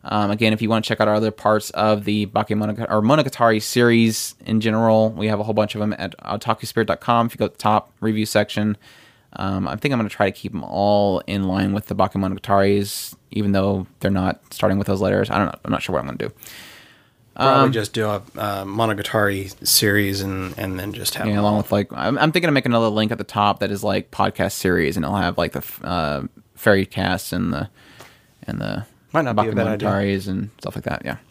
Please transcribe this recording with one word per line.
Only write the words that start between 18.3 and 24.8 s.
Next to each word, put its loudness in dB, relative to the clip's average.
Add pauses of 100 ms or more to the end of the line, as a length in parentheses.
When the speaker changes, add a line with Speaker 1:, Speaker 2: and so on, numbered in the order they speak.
Speaker 2:
uh, -4
Monogatari -2 (120)
series 2
and, -6
and -6
then -8
just -6
have -4
Speaker 1:
Yeah, 0
Speaker 2:
them 0
Speaker 1:
along 2
Speaker 2:
all. 2
Speaker 1:
with, -4
like, 0
I'm, -2
I'm 2
thinking 0
of 2
making 0
another 2
link 0
at -6
the -8
top 0
that -2
is, -6
like, -2
podcast -2
series, 0